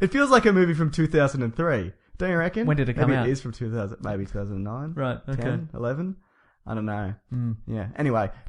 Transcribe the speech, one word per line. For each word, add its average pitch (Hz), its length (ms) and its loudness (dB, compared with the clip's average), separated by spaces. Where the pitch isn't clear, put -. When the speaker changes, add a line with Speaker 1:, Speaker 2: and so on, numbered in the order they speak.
Speaker 1:
It 196 120 2
feels 277 180 4
like 233 160 8
a 208 60 8
movie 180 220 4
from 156 160 2
two 160 160 2
thousand 143 360 2
and 113 120 -2
three. 127 380 0
Don't 180 120 0
you 170 80 2
reckon? 170 280 0
Speaker 2:
When 147 120 4
did 127 100 2
it 117 60 -2
come 135 160 2
Speaker 1:
Maybe 131 80 4
Speaker 2:
out? 120 100 2
Speaker 1:
it 135 40 2
is 135 100 -4
from 117 100 -8
two 113 180 -6
thousand, 110 320 -4
maybe 98 220 -4
two - 80 -8
thousand 101 240 -6
and 98 80 -4
nine. 135 300 -8
Speaker 2:
Right, 127 240 -2
okay. 120 140 -2
Speaker 1:
Ten, 117 320 -4
eleven? 156 420 -4
I 113 80 -6
don't 107 120 -4
know. 104 280 -4
Speaker 2:
Mm. 120 240 -4
Speaker 1:
Yeah. 110 260 -6
Anyway, 117 360 0